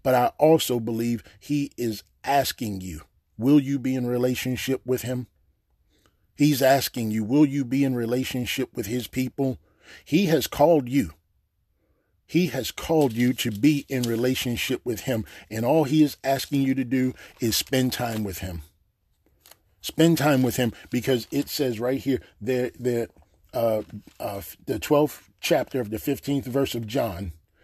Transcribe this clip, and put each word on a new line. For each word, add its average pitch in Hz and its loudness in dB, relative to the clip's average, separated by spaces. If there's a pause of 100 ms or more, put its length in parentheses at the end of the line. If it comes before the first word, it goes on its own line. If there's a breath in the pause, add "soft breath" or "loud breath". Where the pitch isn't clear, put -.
But 131 2
I 123 4 (100)
also 151 4
believe 117 -2 (160 soft breath)
he 143 -4
is 117 -6 (200)
asking 117 0
you, 82 -10 (340)
will 139 4
you 135 0
be 131 -2
in 123 -2
relationship 123 -2
with 123 -2
him? 123 -6 (1080)
He's 147 4
asking 127 2
you, 110 -2
will 143 4
you 139 -2
be 131 0
in 131 0
relationship 123 -4
with 113 -6
his 117 -4
people? 131 -2 (460 loud breath)
He 185 2
has 147 2
called 147 4
you. 120 0 (1120)
He 175 2
has 123 -6
called 147 0
you 123 2
to 120 -4
be 135 2
in 127 -2
relationship 120 -2
with 117 -4
him. 110 -4 (240 loud breath)
And 113 -6
all 151 4
he 156 4
is 143 0
asking 139 0
you 135 2
to 131 0
do 127 0 (240 loud breath)
is 110 0
spend 131 0
time 113 -4
with 95 -8
him. 90 -8 (1200)
Spend 165 4
time 139 4
with 120 0
him, 120 0 (180 loud breath)
because 123 0
it 143 -4
says 123 -2
right 127 -2
here, 131 -2 (180 soft breath)
there, 123 -2 (100)
there, 120 -2 (460)
uh, 110 0 (360)
uh, 101 -6 (240)
the 113 -4
twelfth - 0 (100)
chapter 139 0
of 104 -4
the 107 -6
fifteenth 139 -4
verse 131 -2
of 117 -6
John, 101 -4 (320 soft breath)